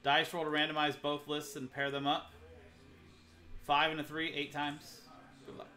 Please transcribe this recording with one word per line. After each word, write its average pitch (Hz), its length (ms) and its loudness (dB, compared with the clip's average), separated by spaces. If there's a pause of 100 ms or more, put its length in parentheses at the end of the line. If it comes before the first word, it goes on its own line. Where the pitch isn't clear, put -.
Dice 156 300 4
roll 170 100 0
to 151 80 0
randomize 151 500 2
both 147 260 0
lists 147 280 -4
and 131 160 -6
pair 139 180 -2
them 139 160 -4
up. 156 260 0 (1300)
Five 151 300 4
and 160 100 -4
a - 20 -4
three, 156 300 -4
eight 143 180 -4
times. 147 520 -6 (420)
Good - 120 -14
luck. - 200 -14